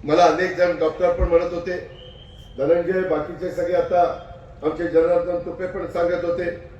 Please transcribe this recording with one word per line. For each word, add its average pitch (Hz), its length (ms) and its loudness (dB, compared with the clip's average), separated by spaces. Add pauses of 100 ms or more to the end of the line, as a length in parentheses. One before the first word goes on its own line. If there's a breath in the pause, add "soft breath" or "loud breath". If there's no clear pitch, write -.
मला 165 200 6
अनेक 170 320 2
जण 175 220 2
डॉक्टर 170 320 2
पण 175 180 0
म्हणत 170 240 4
होते, 180 240 -6 (800)
धनंजय, 175 500 2
बाकीचे 165 420 -4
सगळे, 175 240 -2
आता 175 280 2 (600)
आमचे 160 260 -4
जनार्दन 170 500 2
तुपे 180 280 -8
पण 170 200 -8
सांगत 175 380 -2
होते 175 260 -2 (300)